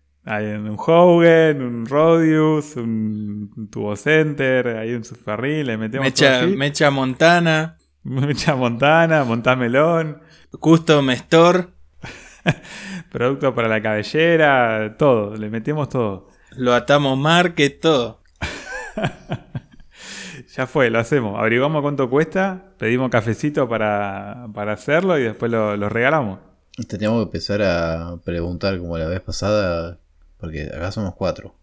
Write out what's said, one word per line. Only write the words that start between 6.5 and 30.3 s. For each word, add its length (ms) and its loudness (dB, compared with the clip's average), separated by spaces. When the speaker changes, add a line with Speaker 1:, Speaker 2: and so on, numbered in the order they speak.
Speaker 2:
Mecha 340 0
Montana. 880 2
Speaker 1:
<laughs> 120 -20
Mecha 540 -2
Montana, 680 2
Montamelón. 960 0
Speaker 2:
Custom 520 4
Store. 580 4
Speaker 1:
<laughs> 680 -8
Producto 420 -2
para 140 0
la 120 0
cabellera, 1160 2
todo, 380 2
le 140 -8
metemos 380 -4
todo. 420 -4
Speaker 2:
Lo 180 0
atamos 420 2
Market, 640 2
todo. 420 0
Speaker 1:
<laughs> 60 -6
Ya 120 -4
fue, 220 2
lo 100 0
hacemos. 400 0
Averiguamos 440 0
cuánto 260 -2
cuesta, 680 -2
pedimos 320 0
cafecito 580 0
para, 880 -4
para 180 -4
hacerlo 460 0
y 40 0
después 300 -2
lo, 240 0
lo 140 -2
regalamos. 480 0
Speaker 3:
Teníamos 300 -2
que 60 2
empezar 380 -4
a 640 -2
preguntar 540 -4
como 180 -6
la 100 -4
vez 140 -4
pasada, 760 -2